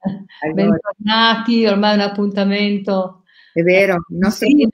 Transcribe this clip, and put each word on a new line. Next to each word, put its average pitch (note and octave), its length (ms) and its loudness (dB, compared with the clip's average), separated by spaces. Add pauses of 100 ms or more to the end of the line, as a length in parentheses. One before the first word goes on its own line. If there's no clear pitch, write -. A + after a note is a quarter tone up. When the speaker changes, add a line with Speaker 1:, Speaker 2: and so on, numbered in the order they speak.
(440)
Speaker 1:
Allora. E3 280 0
Speaker 2:
Bentornati, A3+ 960 0
ormai G#3 240 2
è G#3 40 2
un G3+ 60 2
appuntamento, G3+ 1200 -2 (320)
Speaker 1:
È E3 80 0
vero, F#3 320 4
Speaker 2:
eh, F3 40 -2 (120)
Speaker 1:
il E3+ 80 -10
nostro G#3 300 -2
Speaker 2:
mensile. C#4 260 4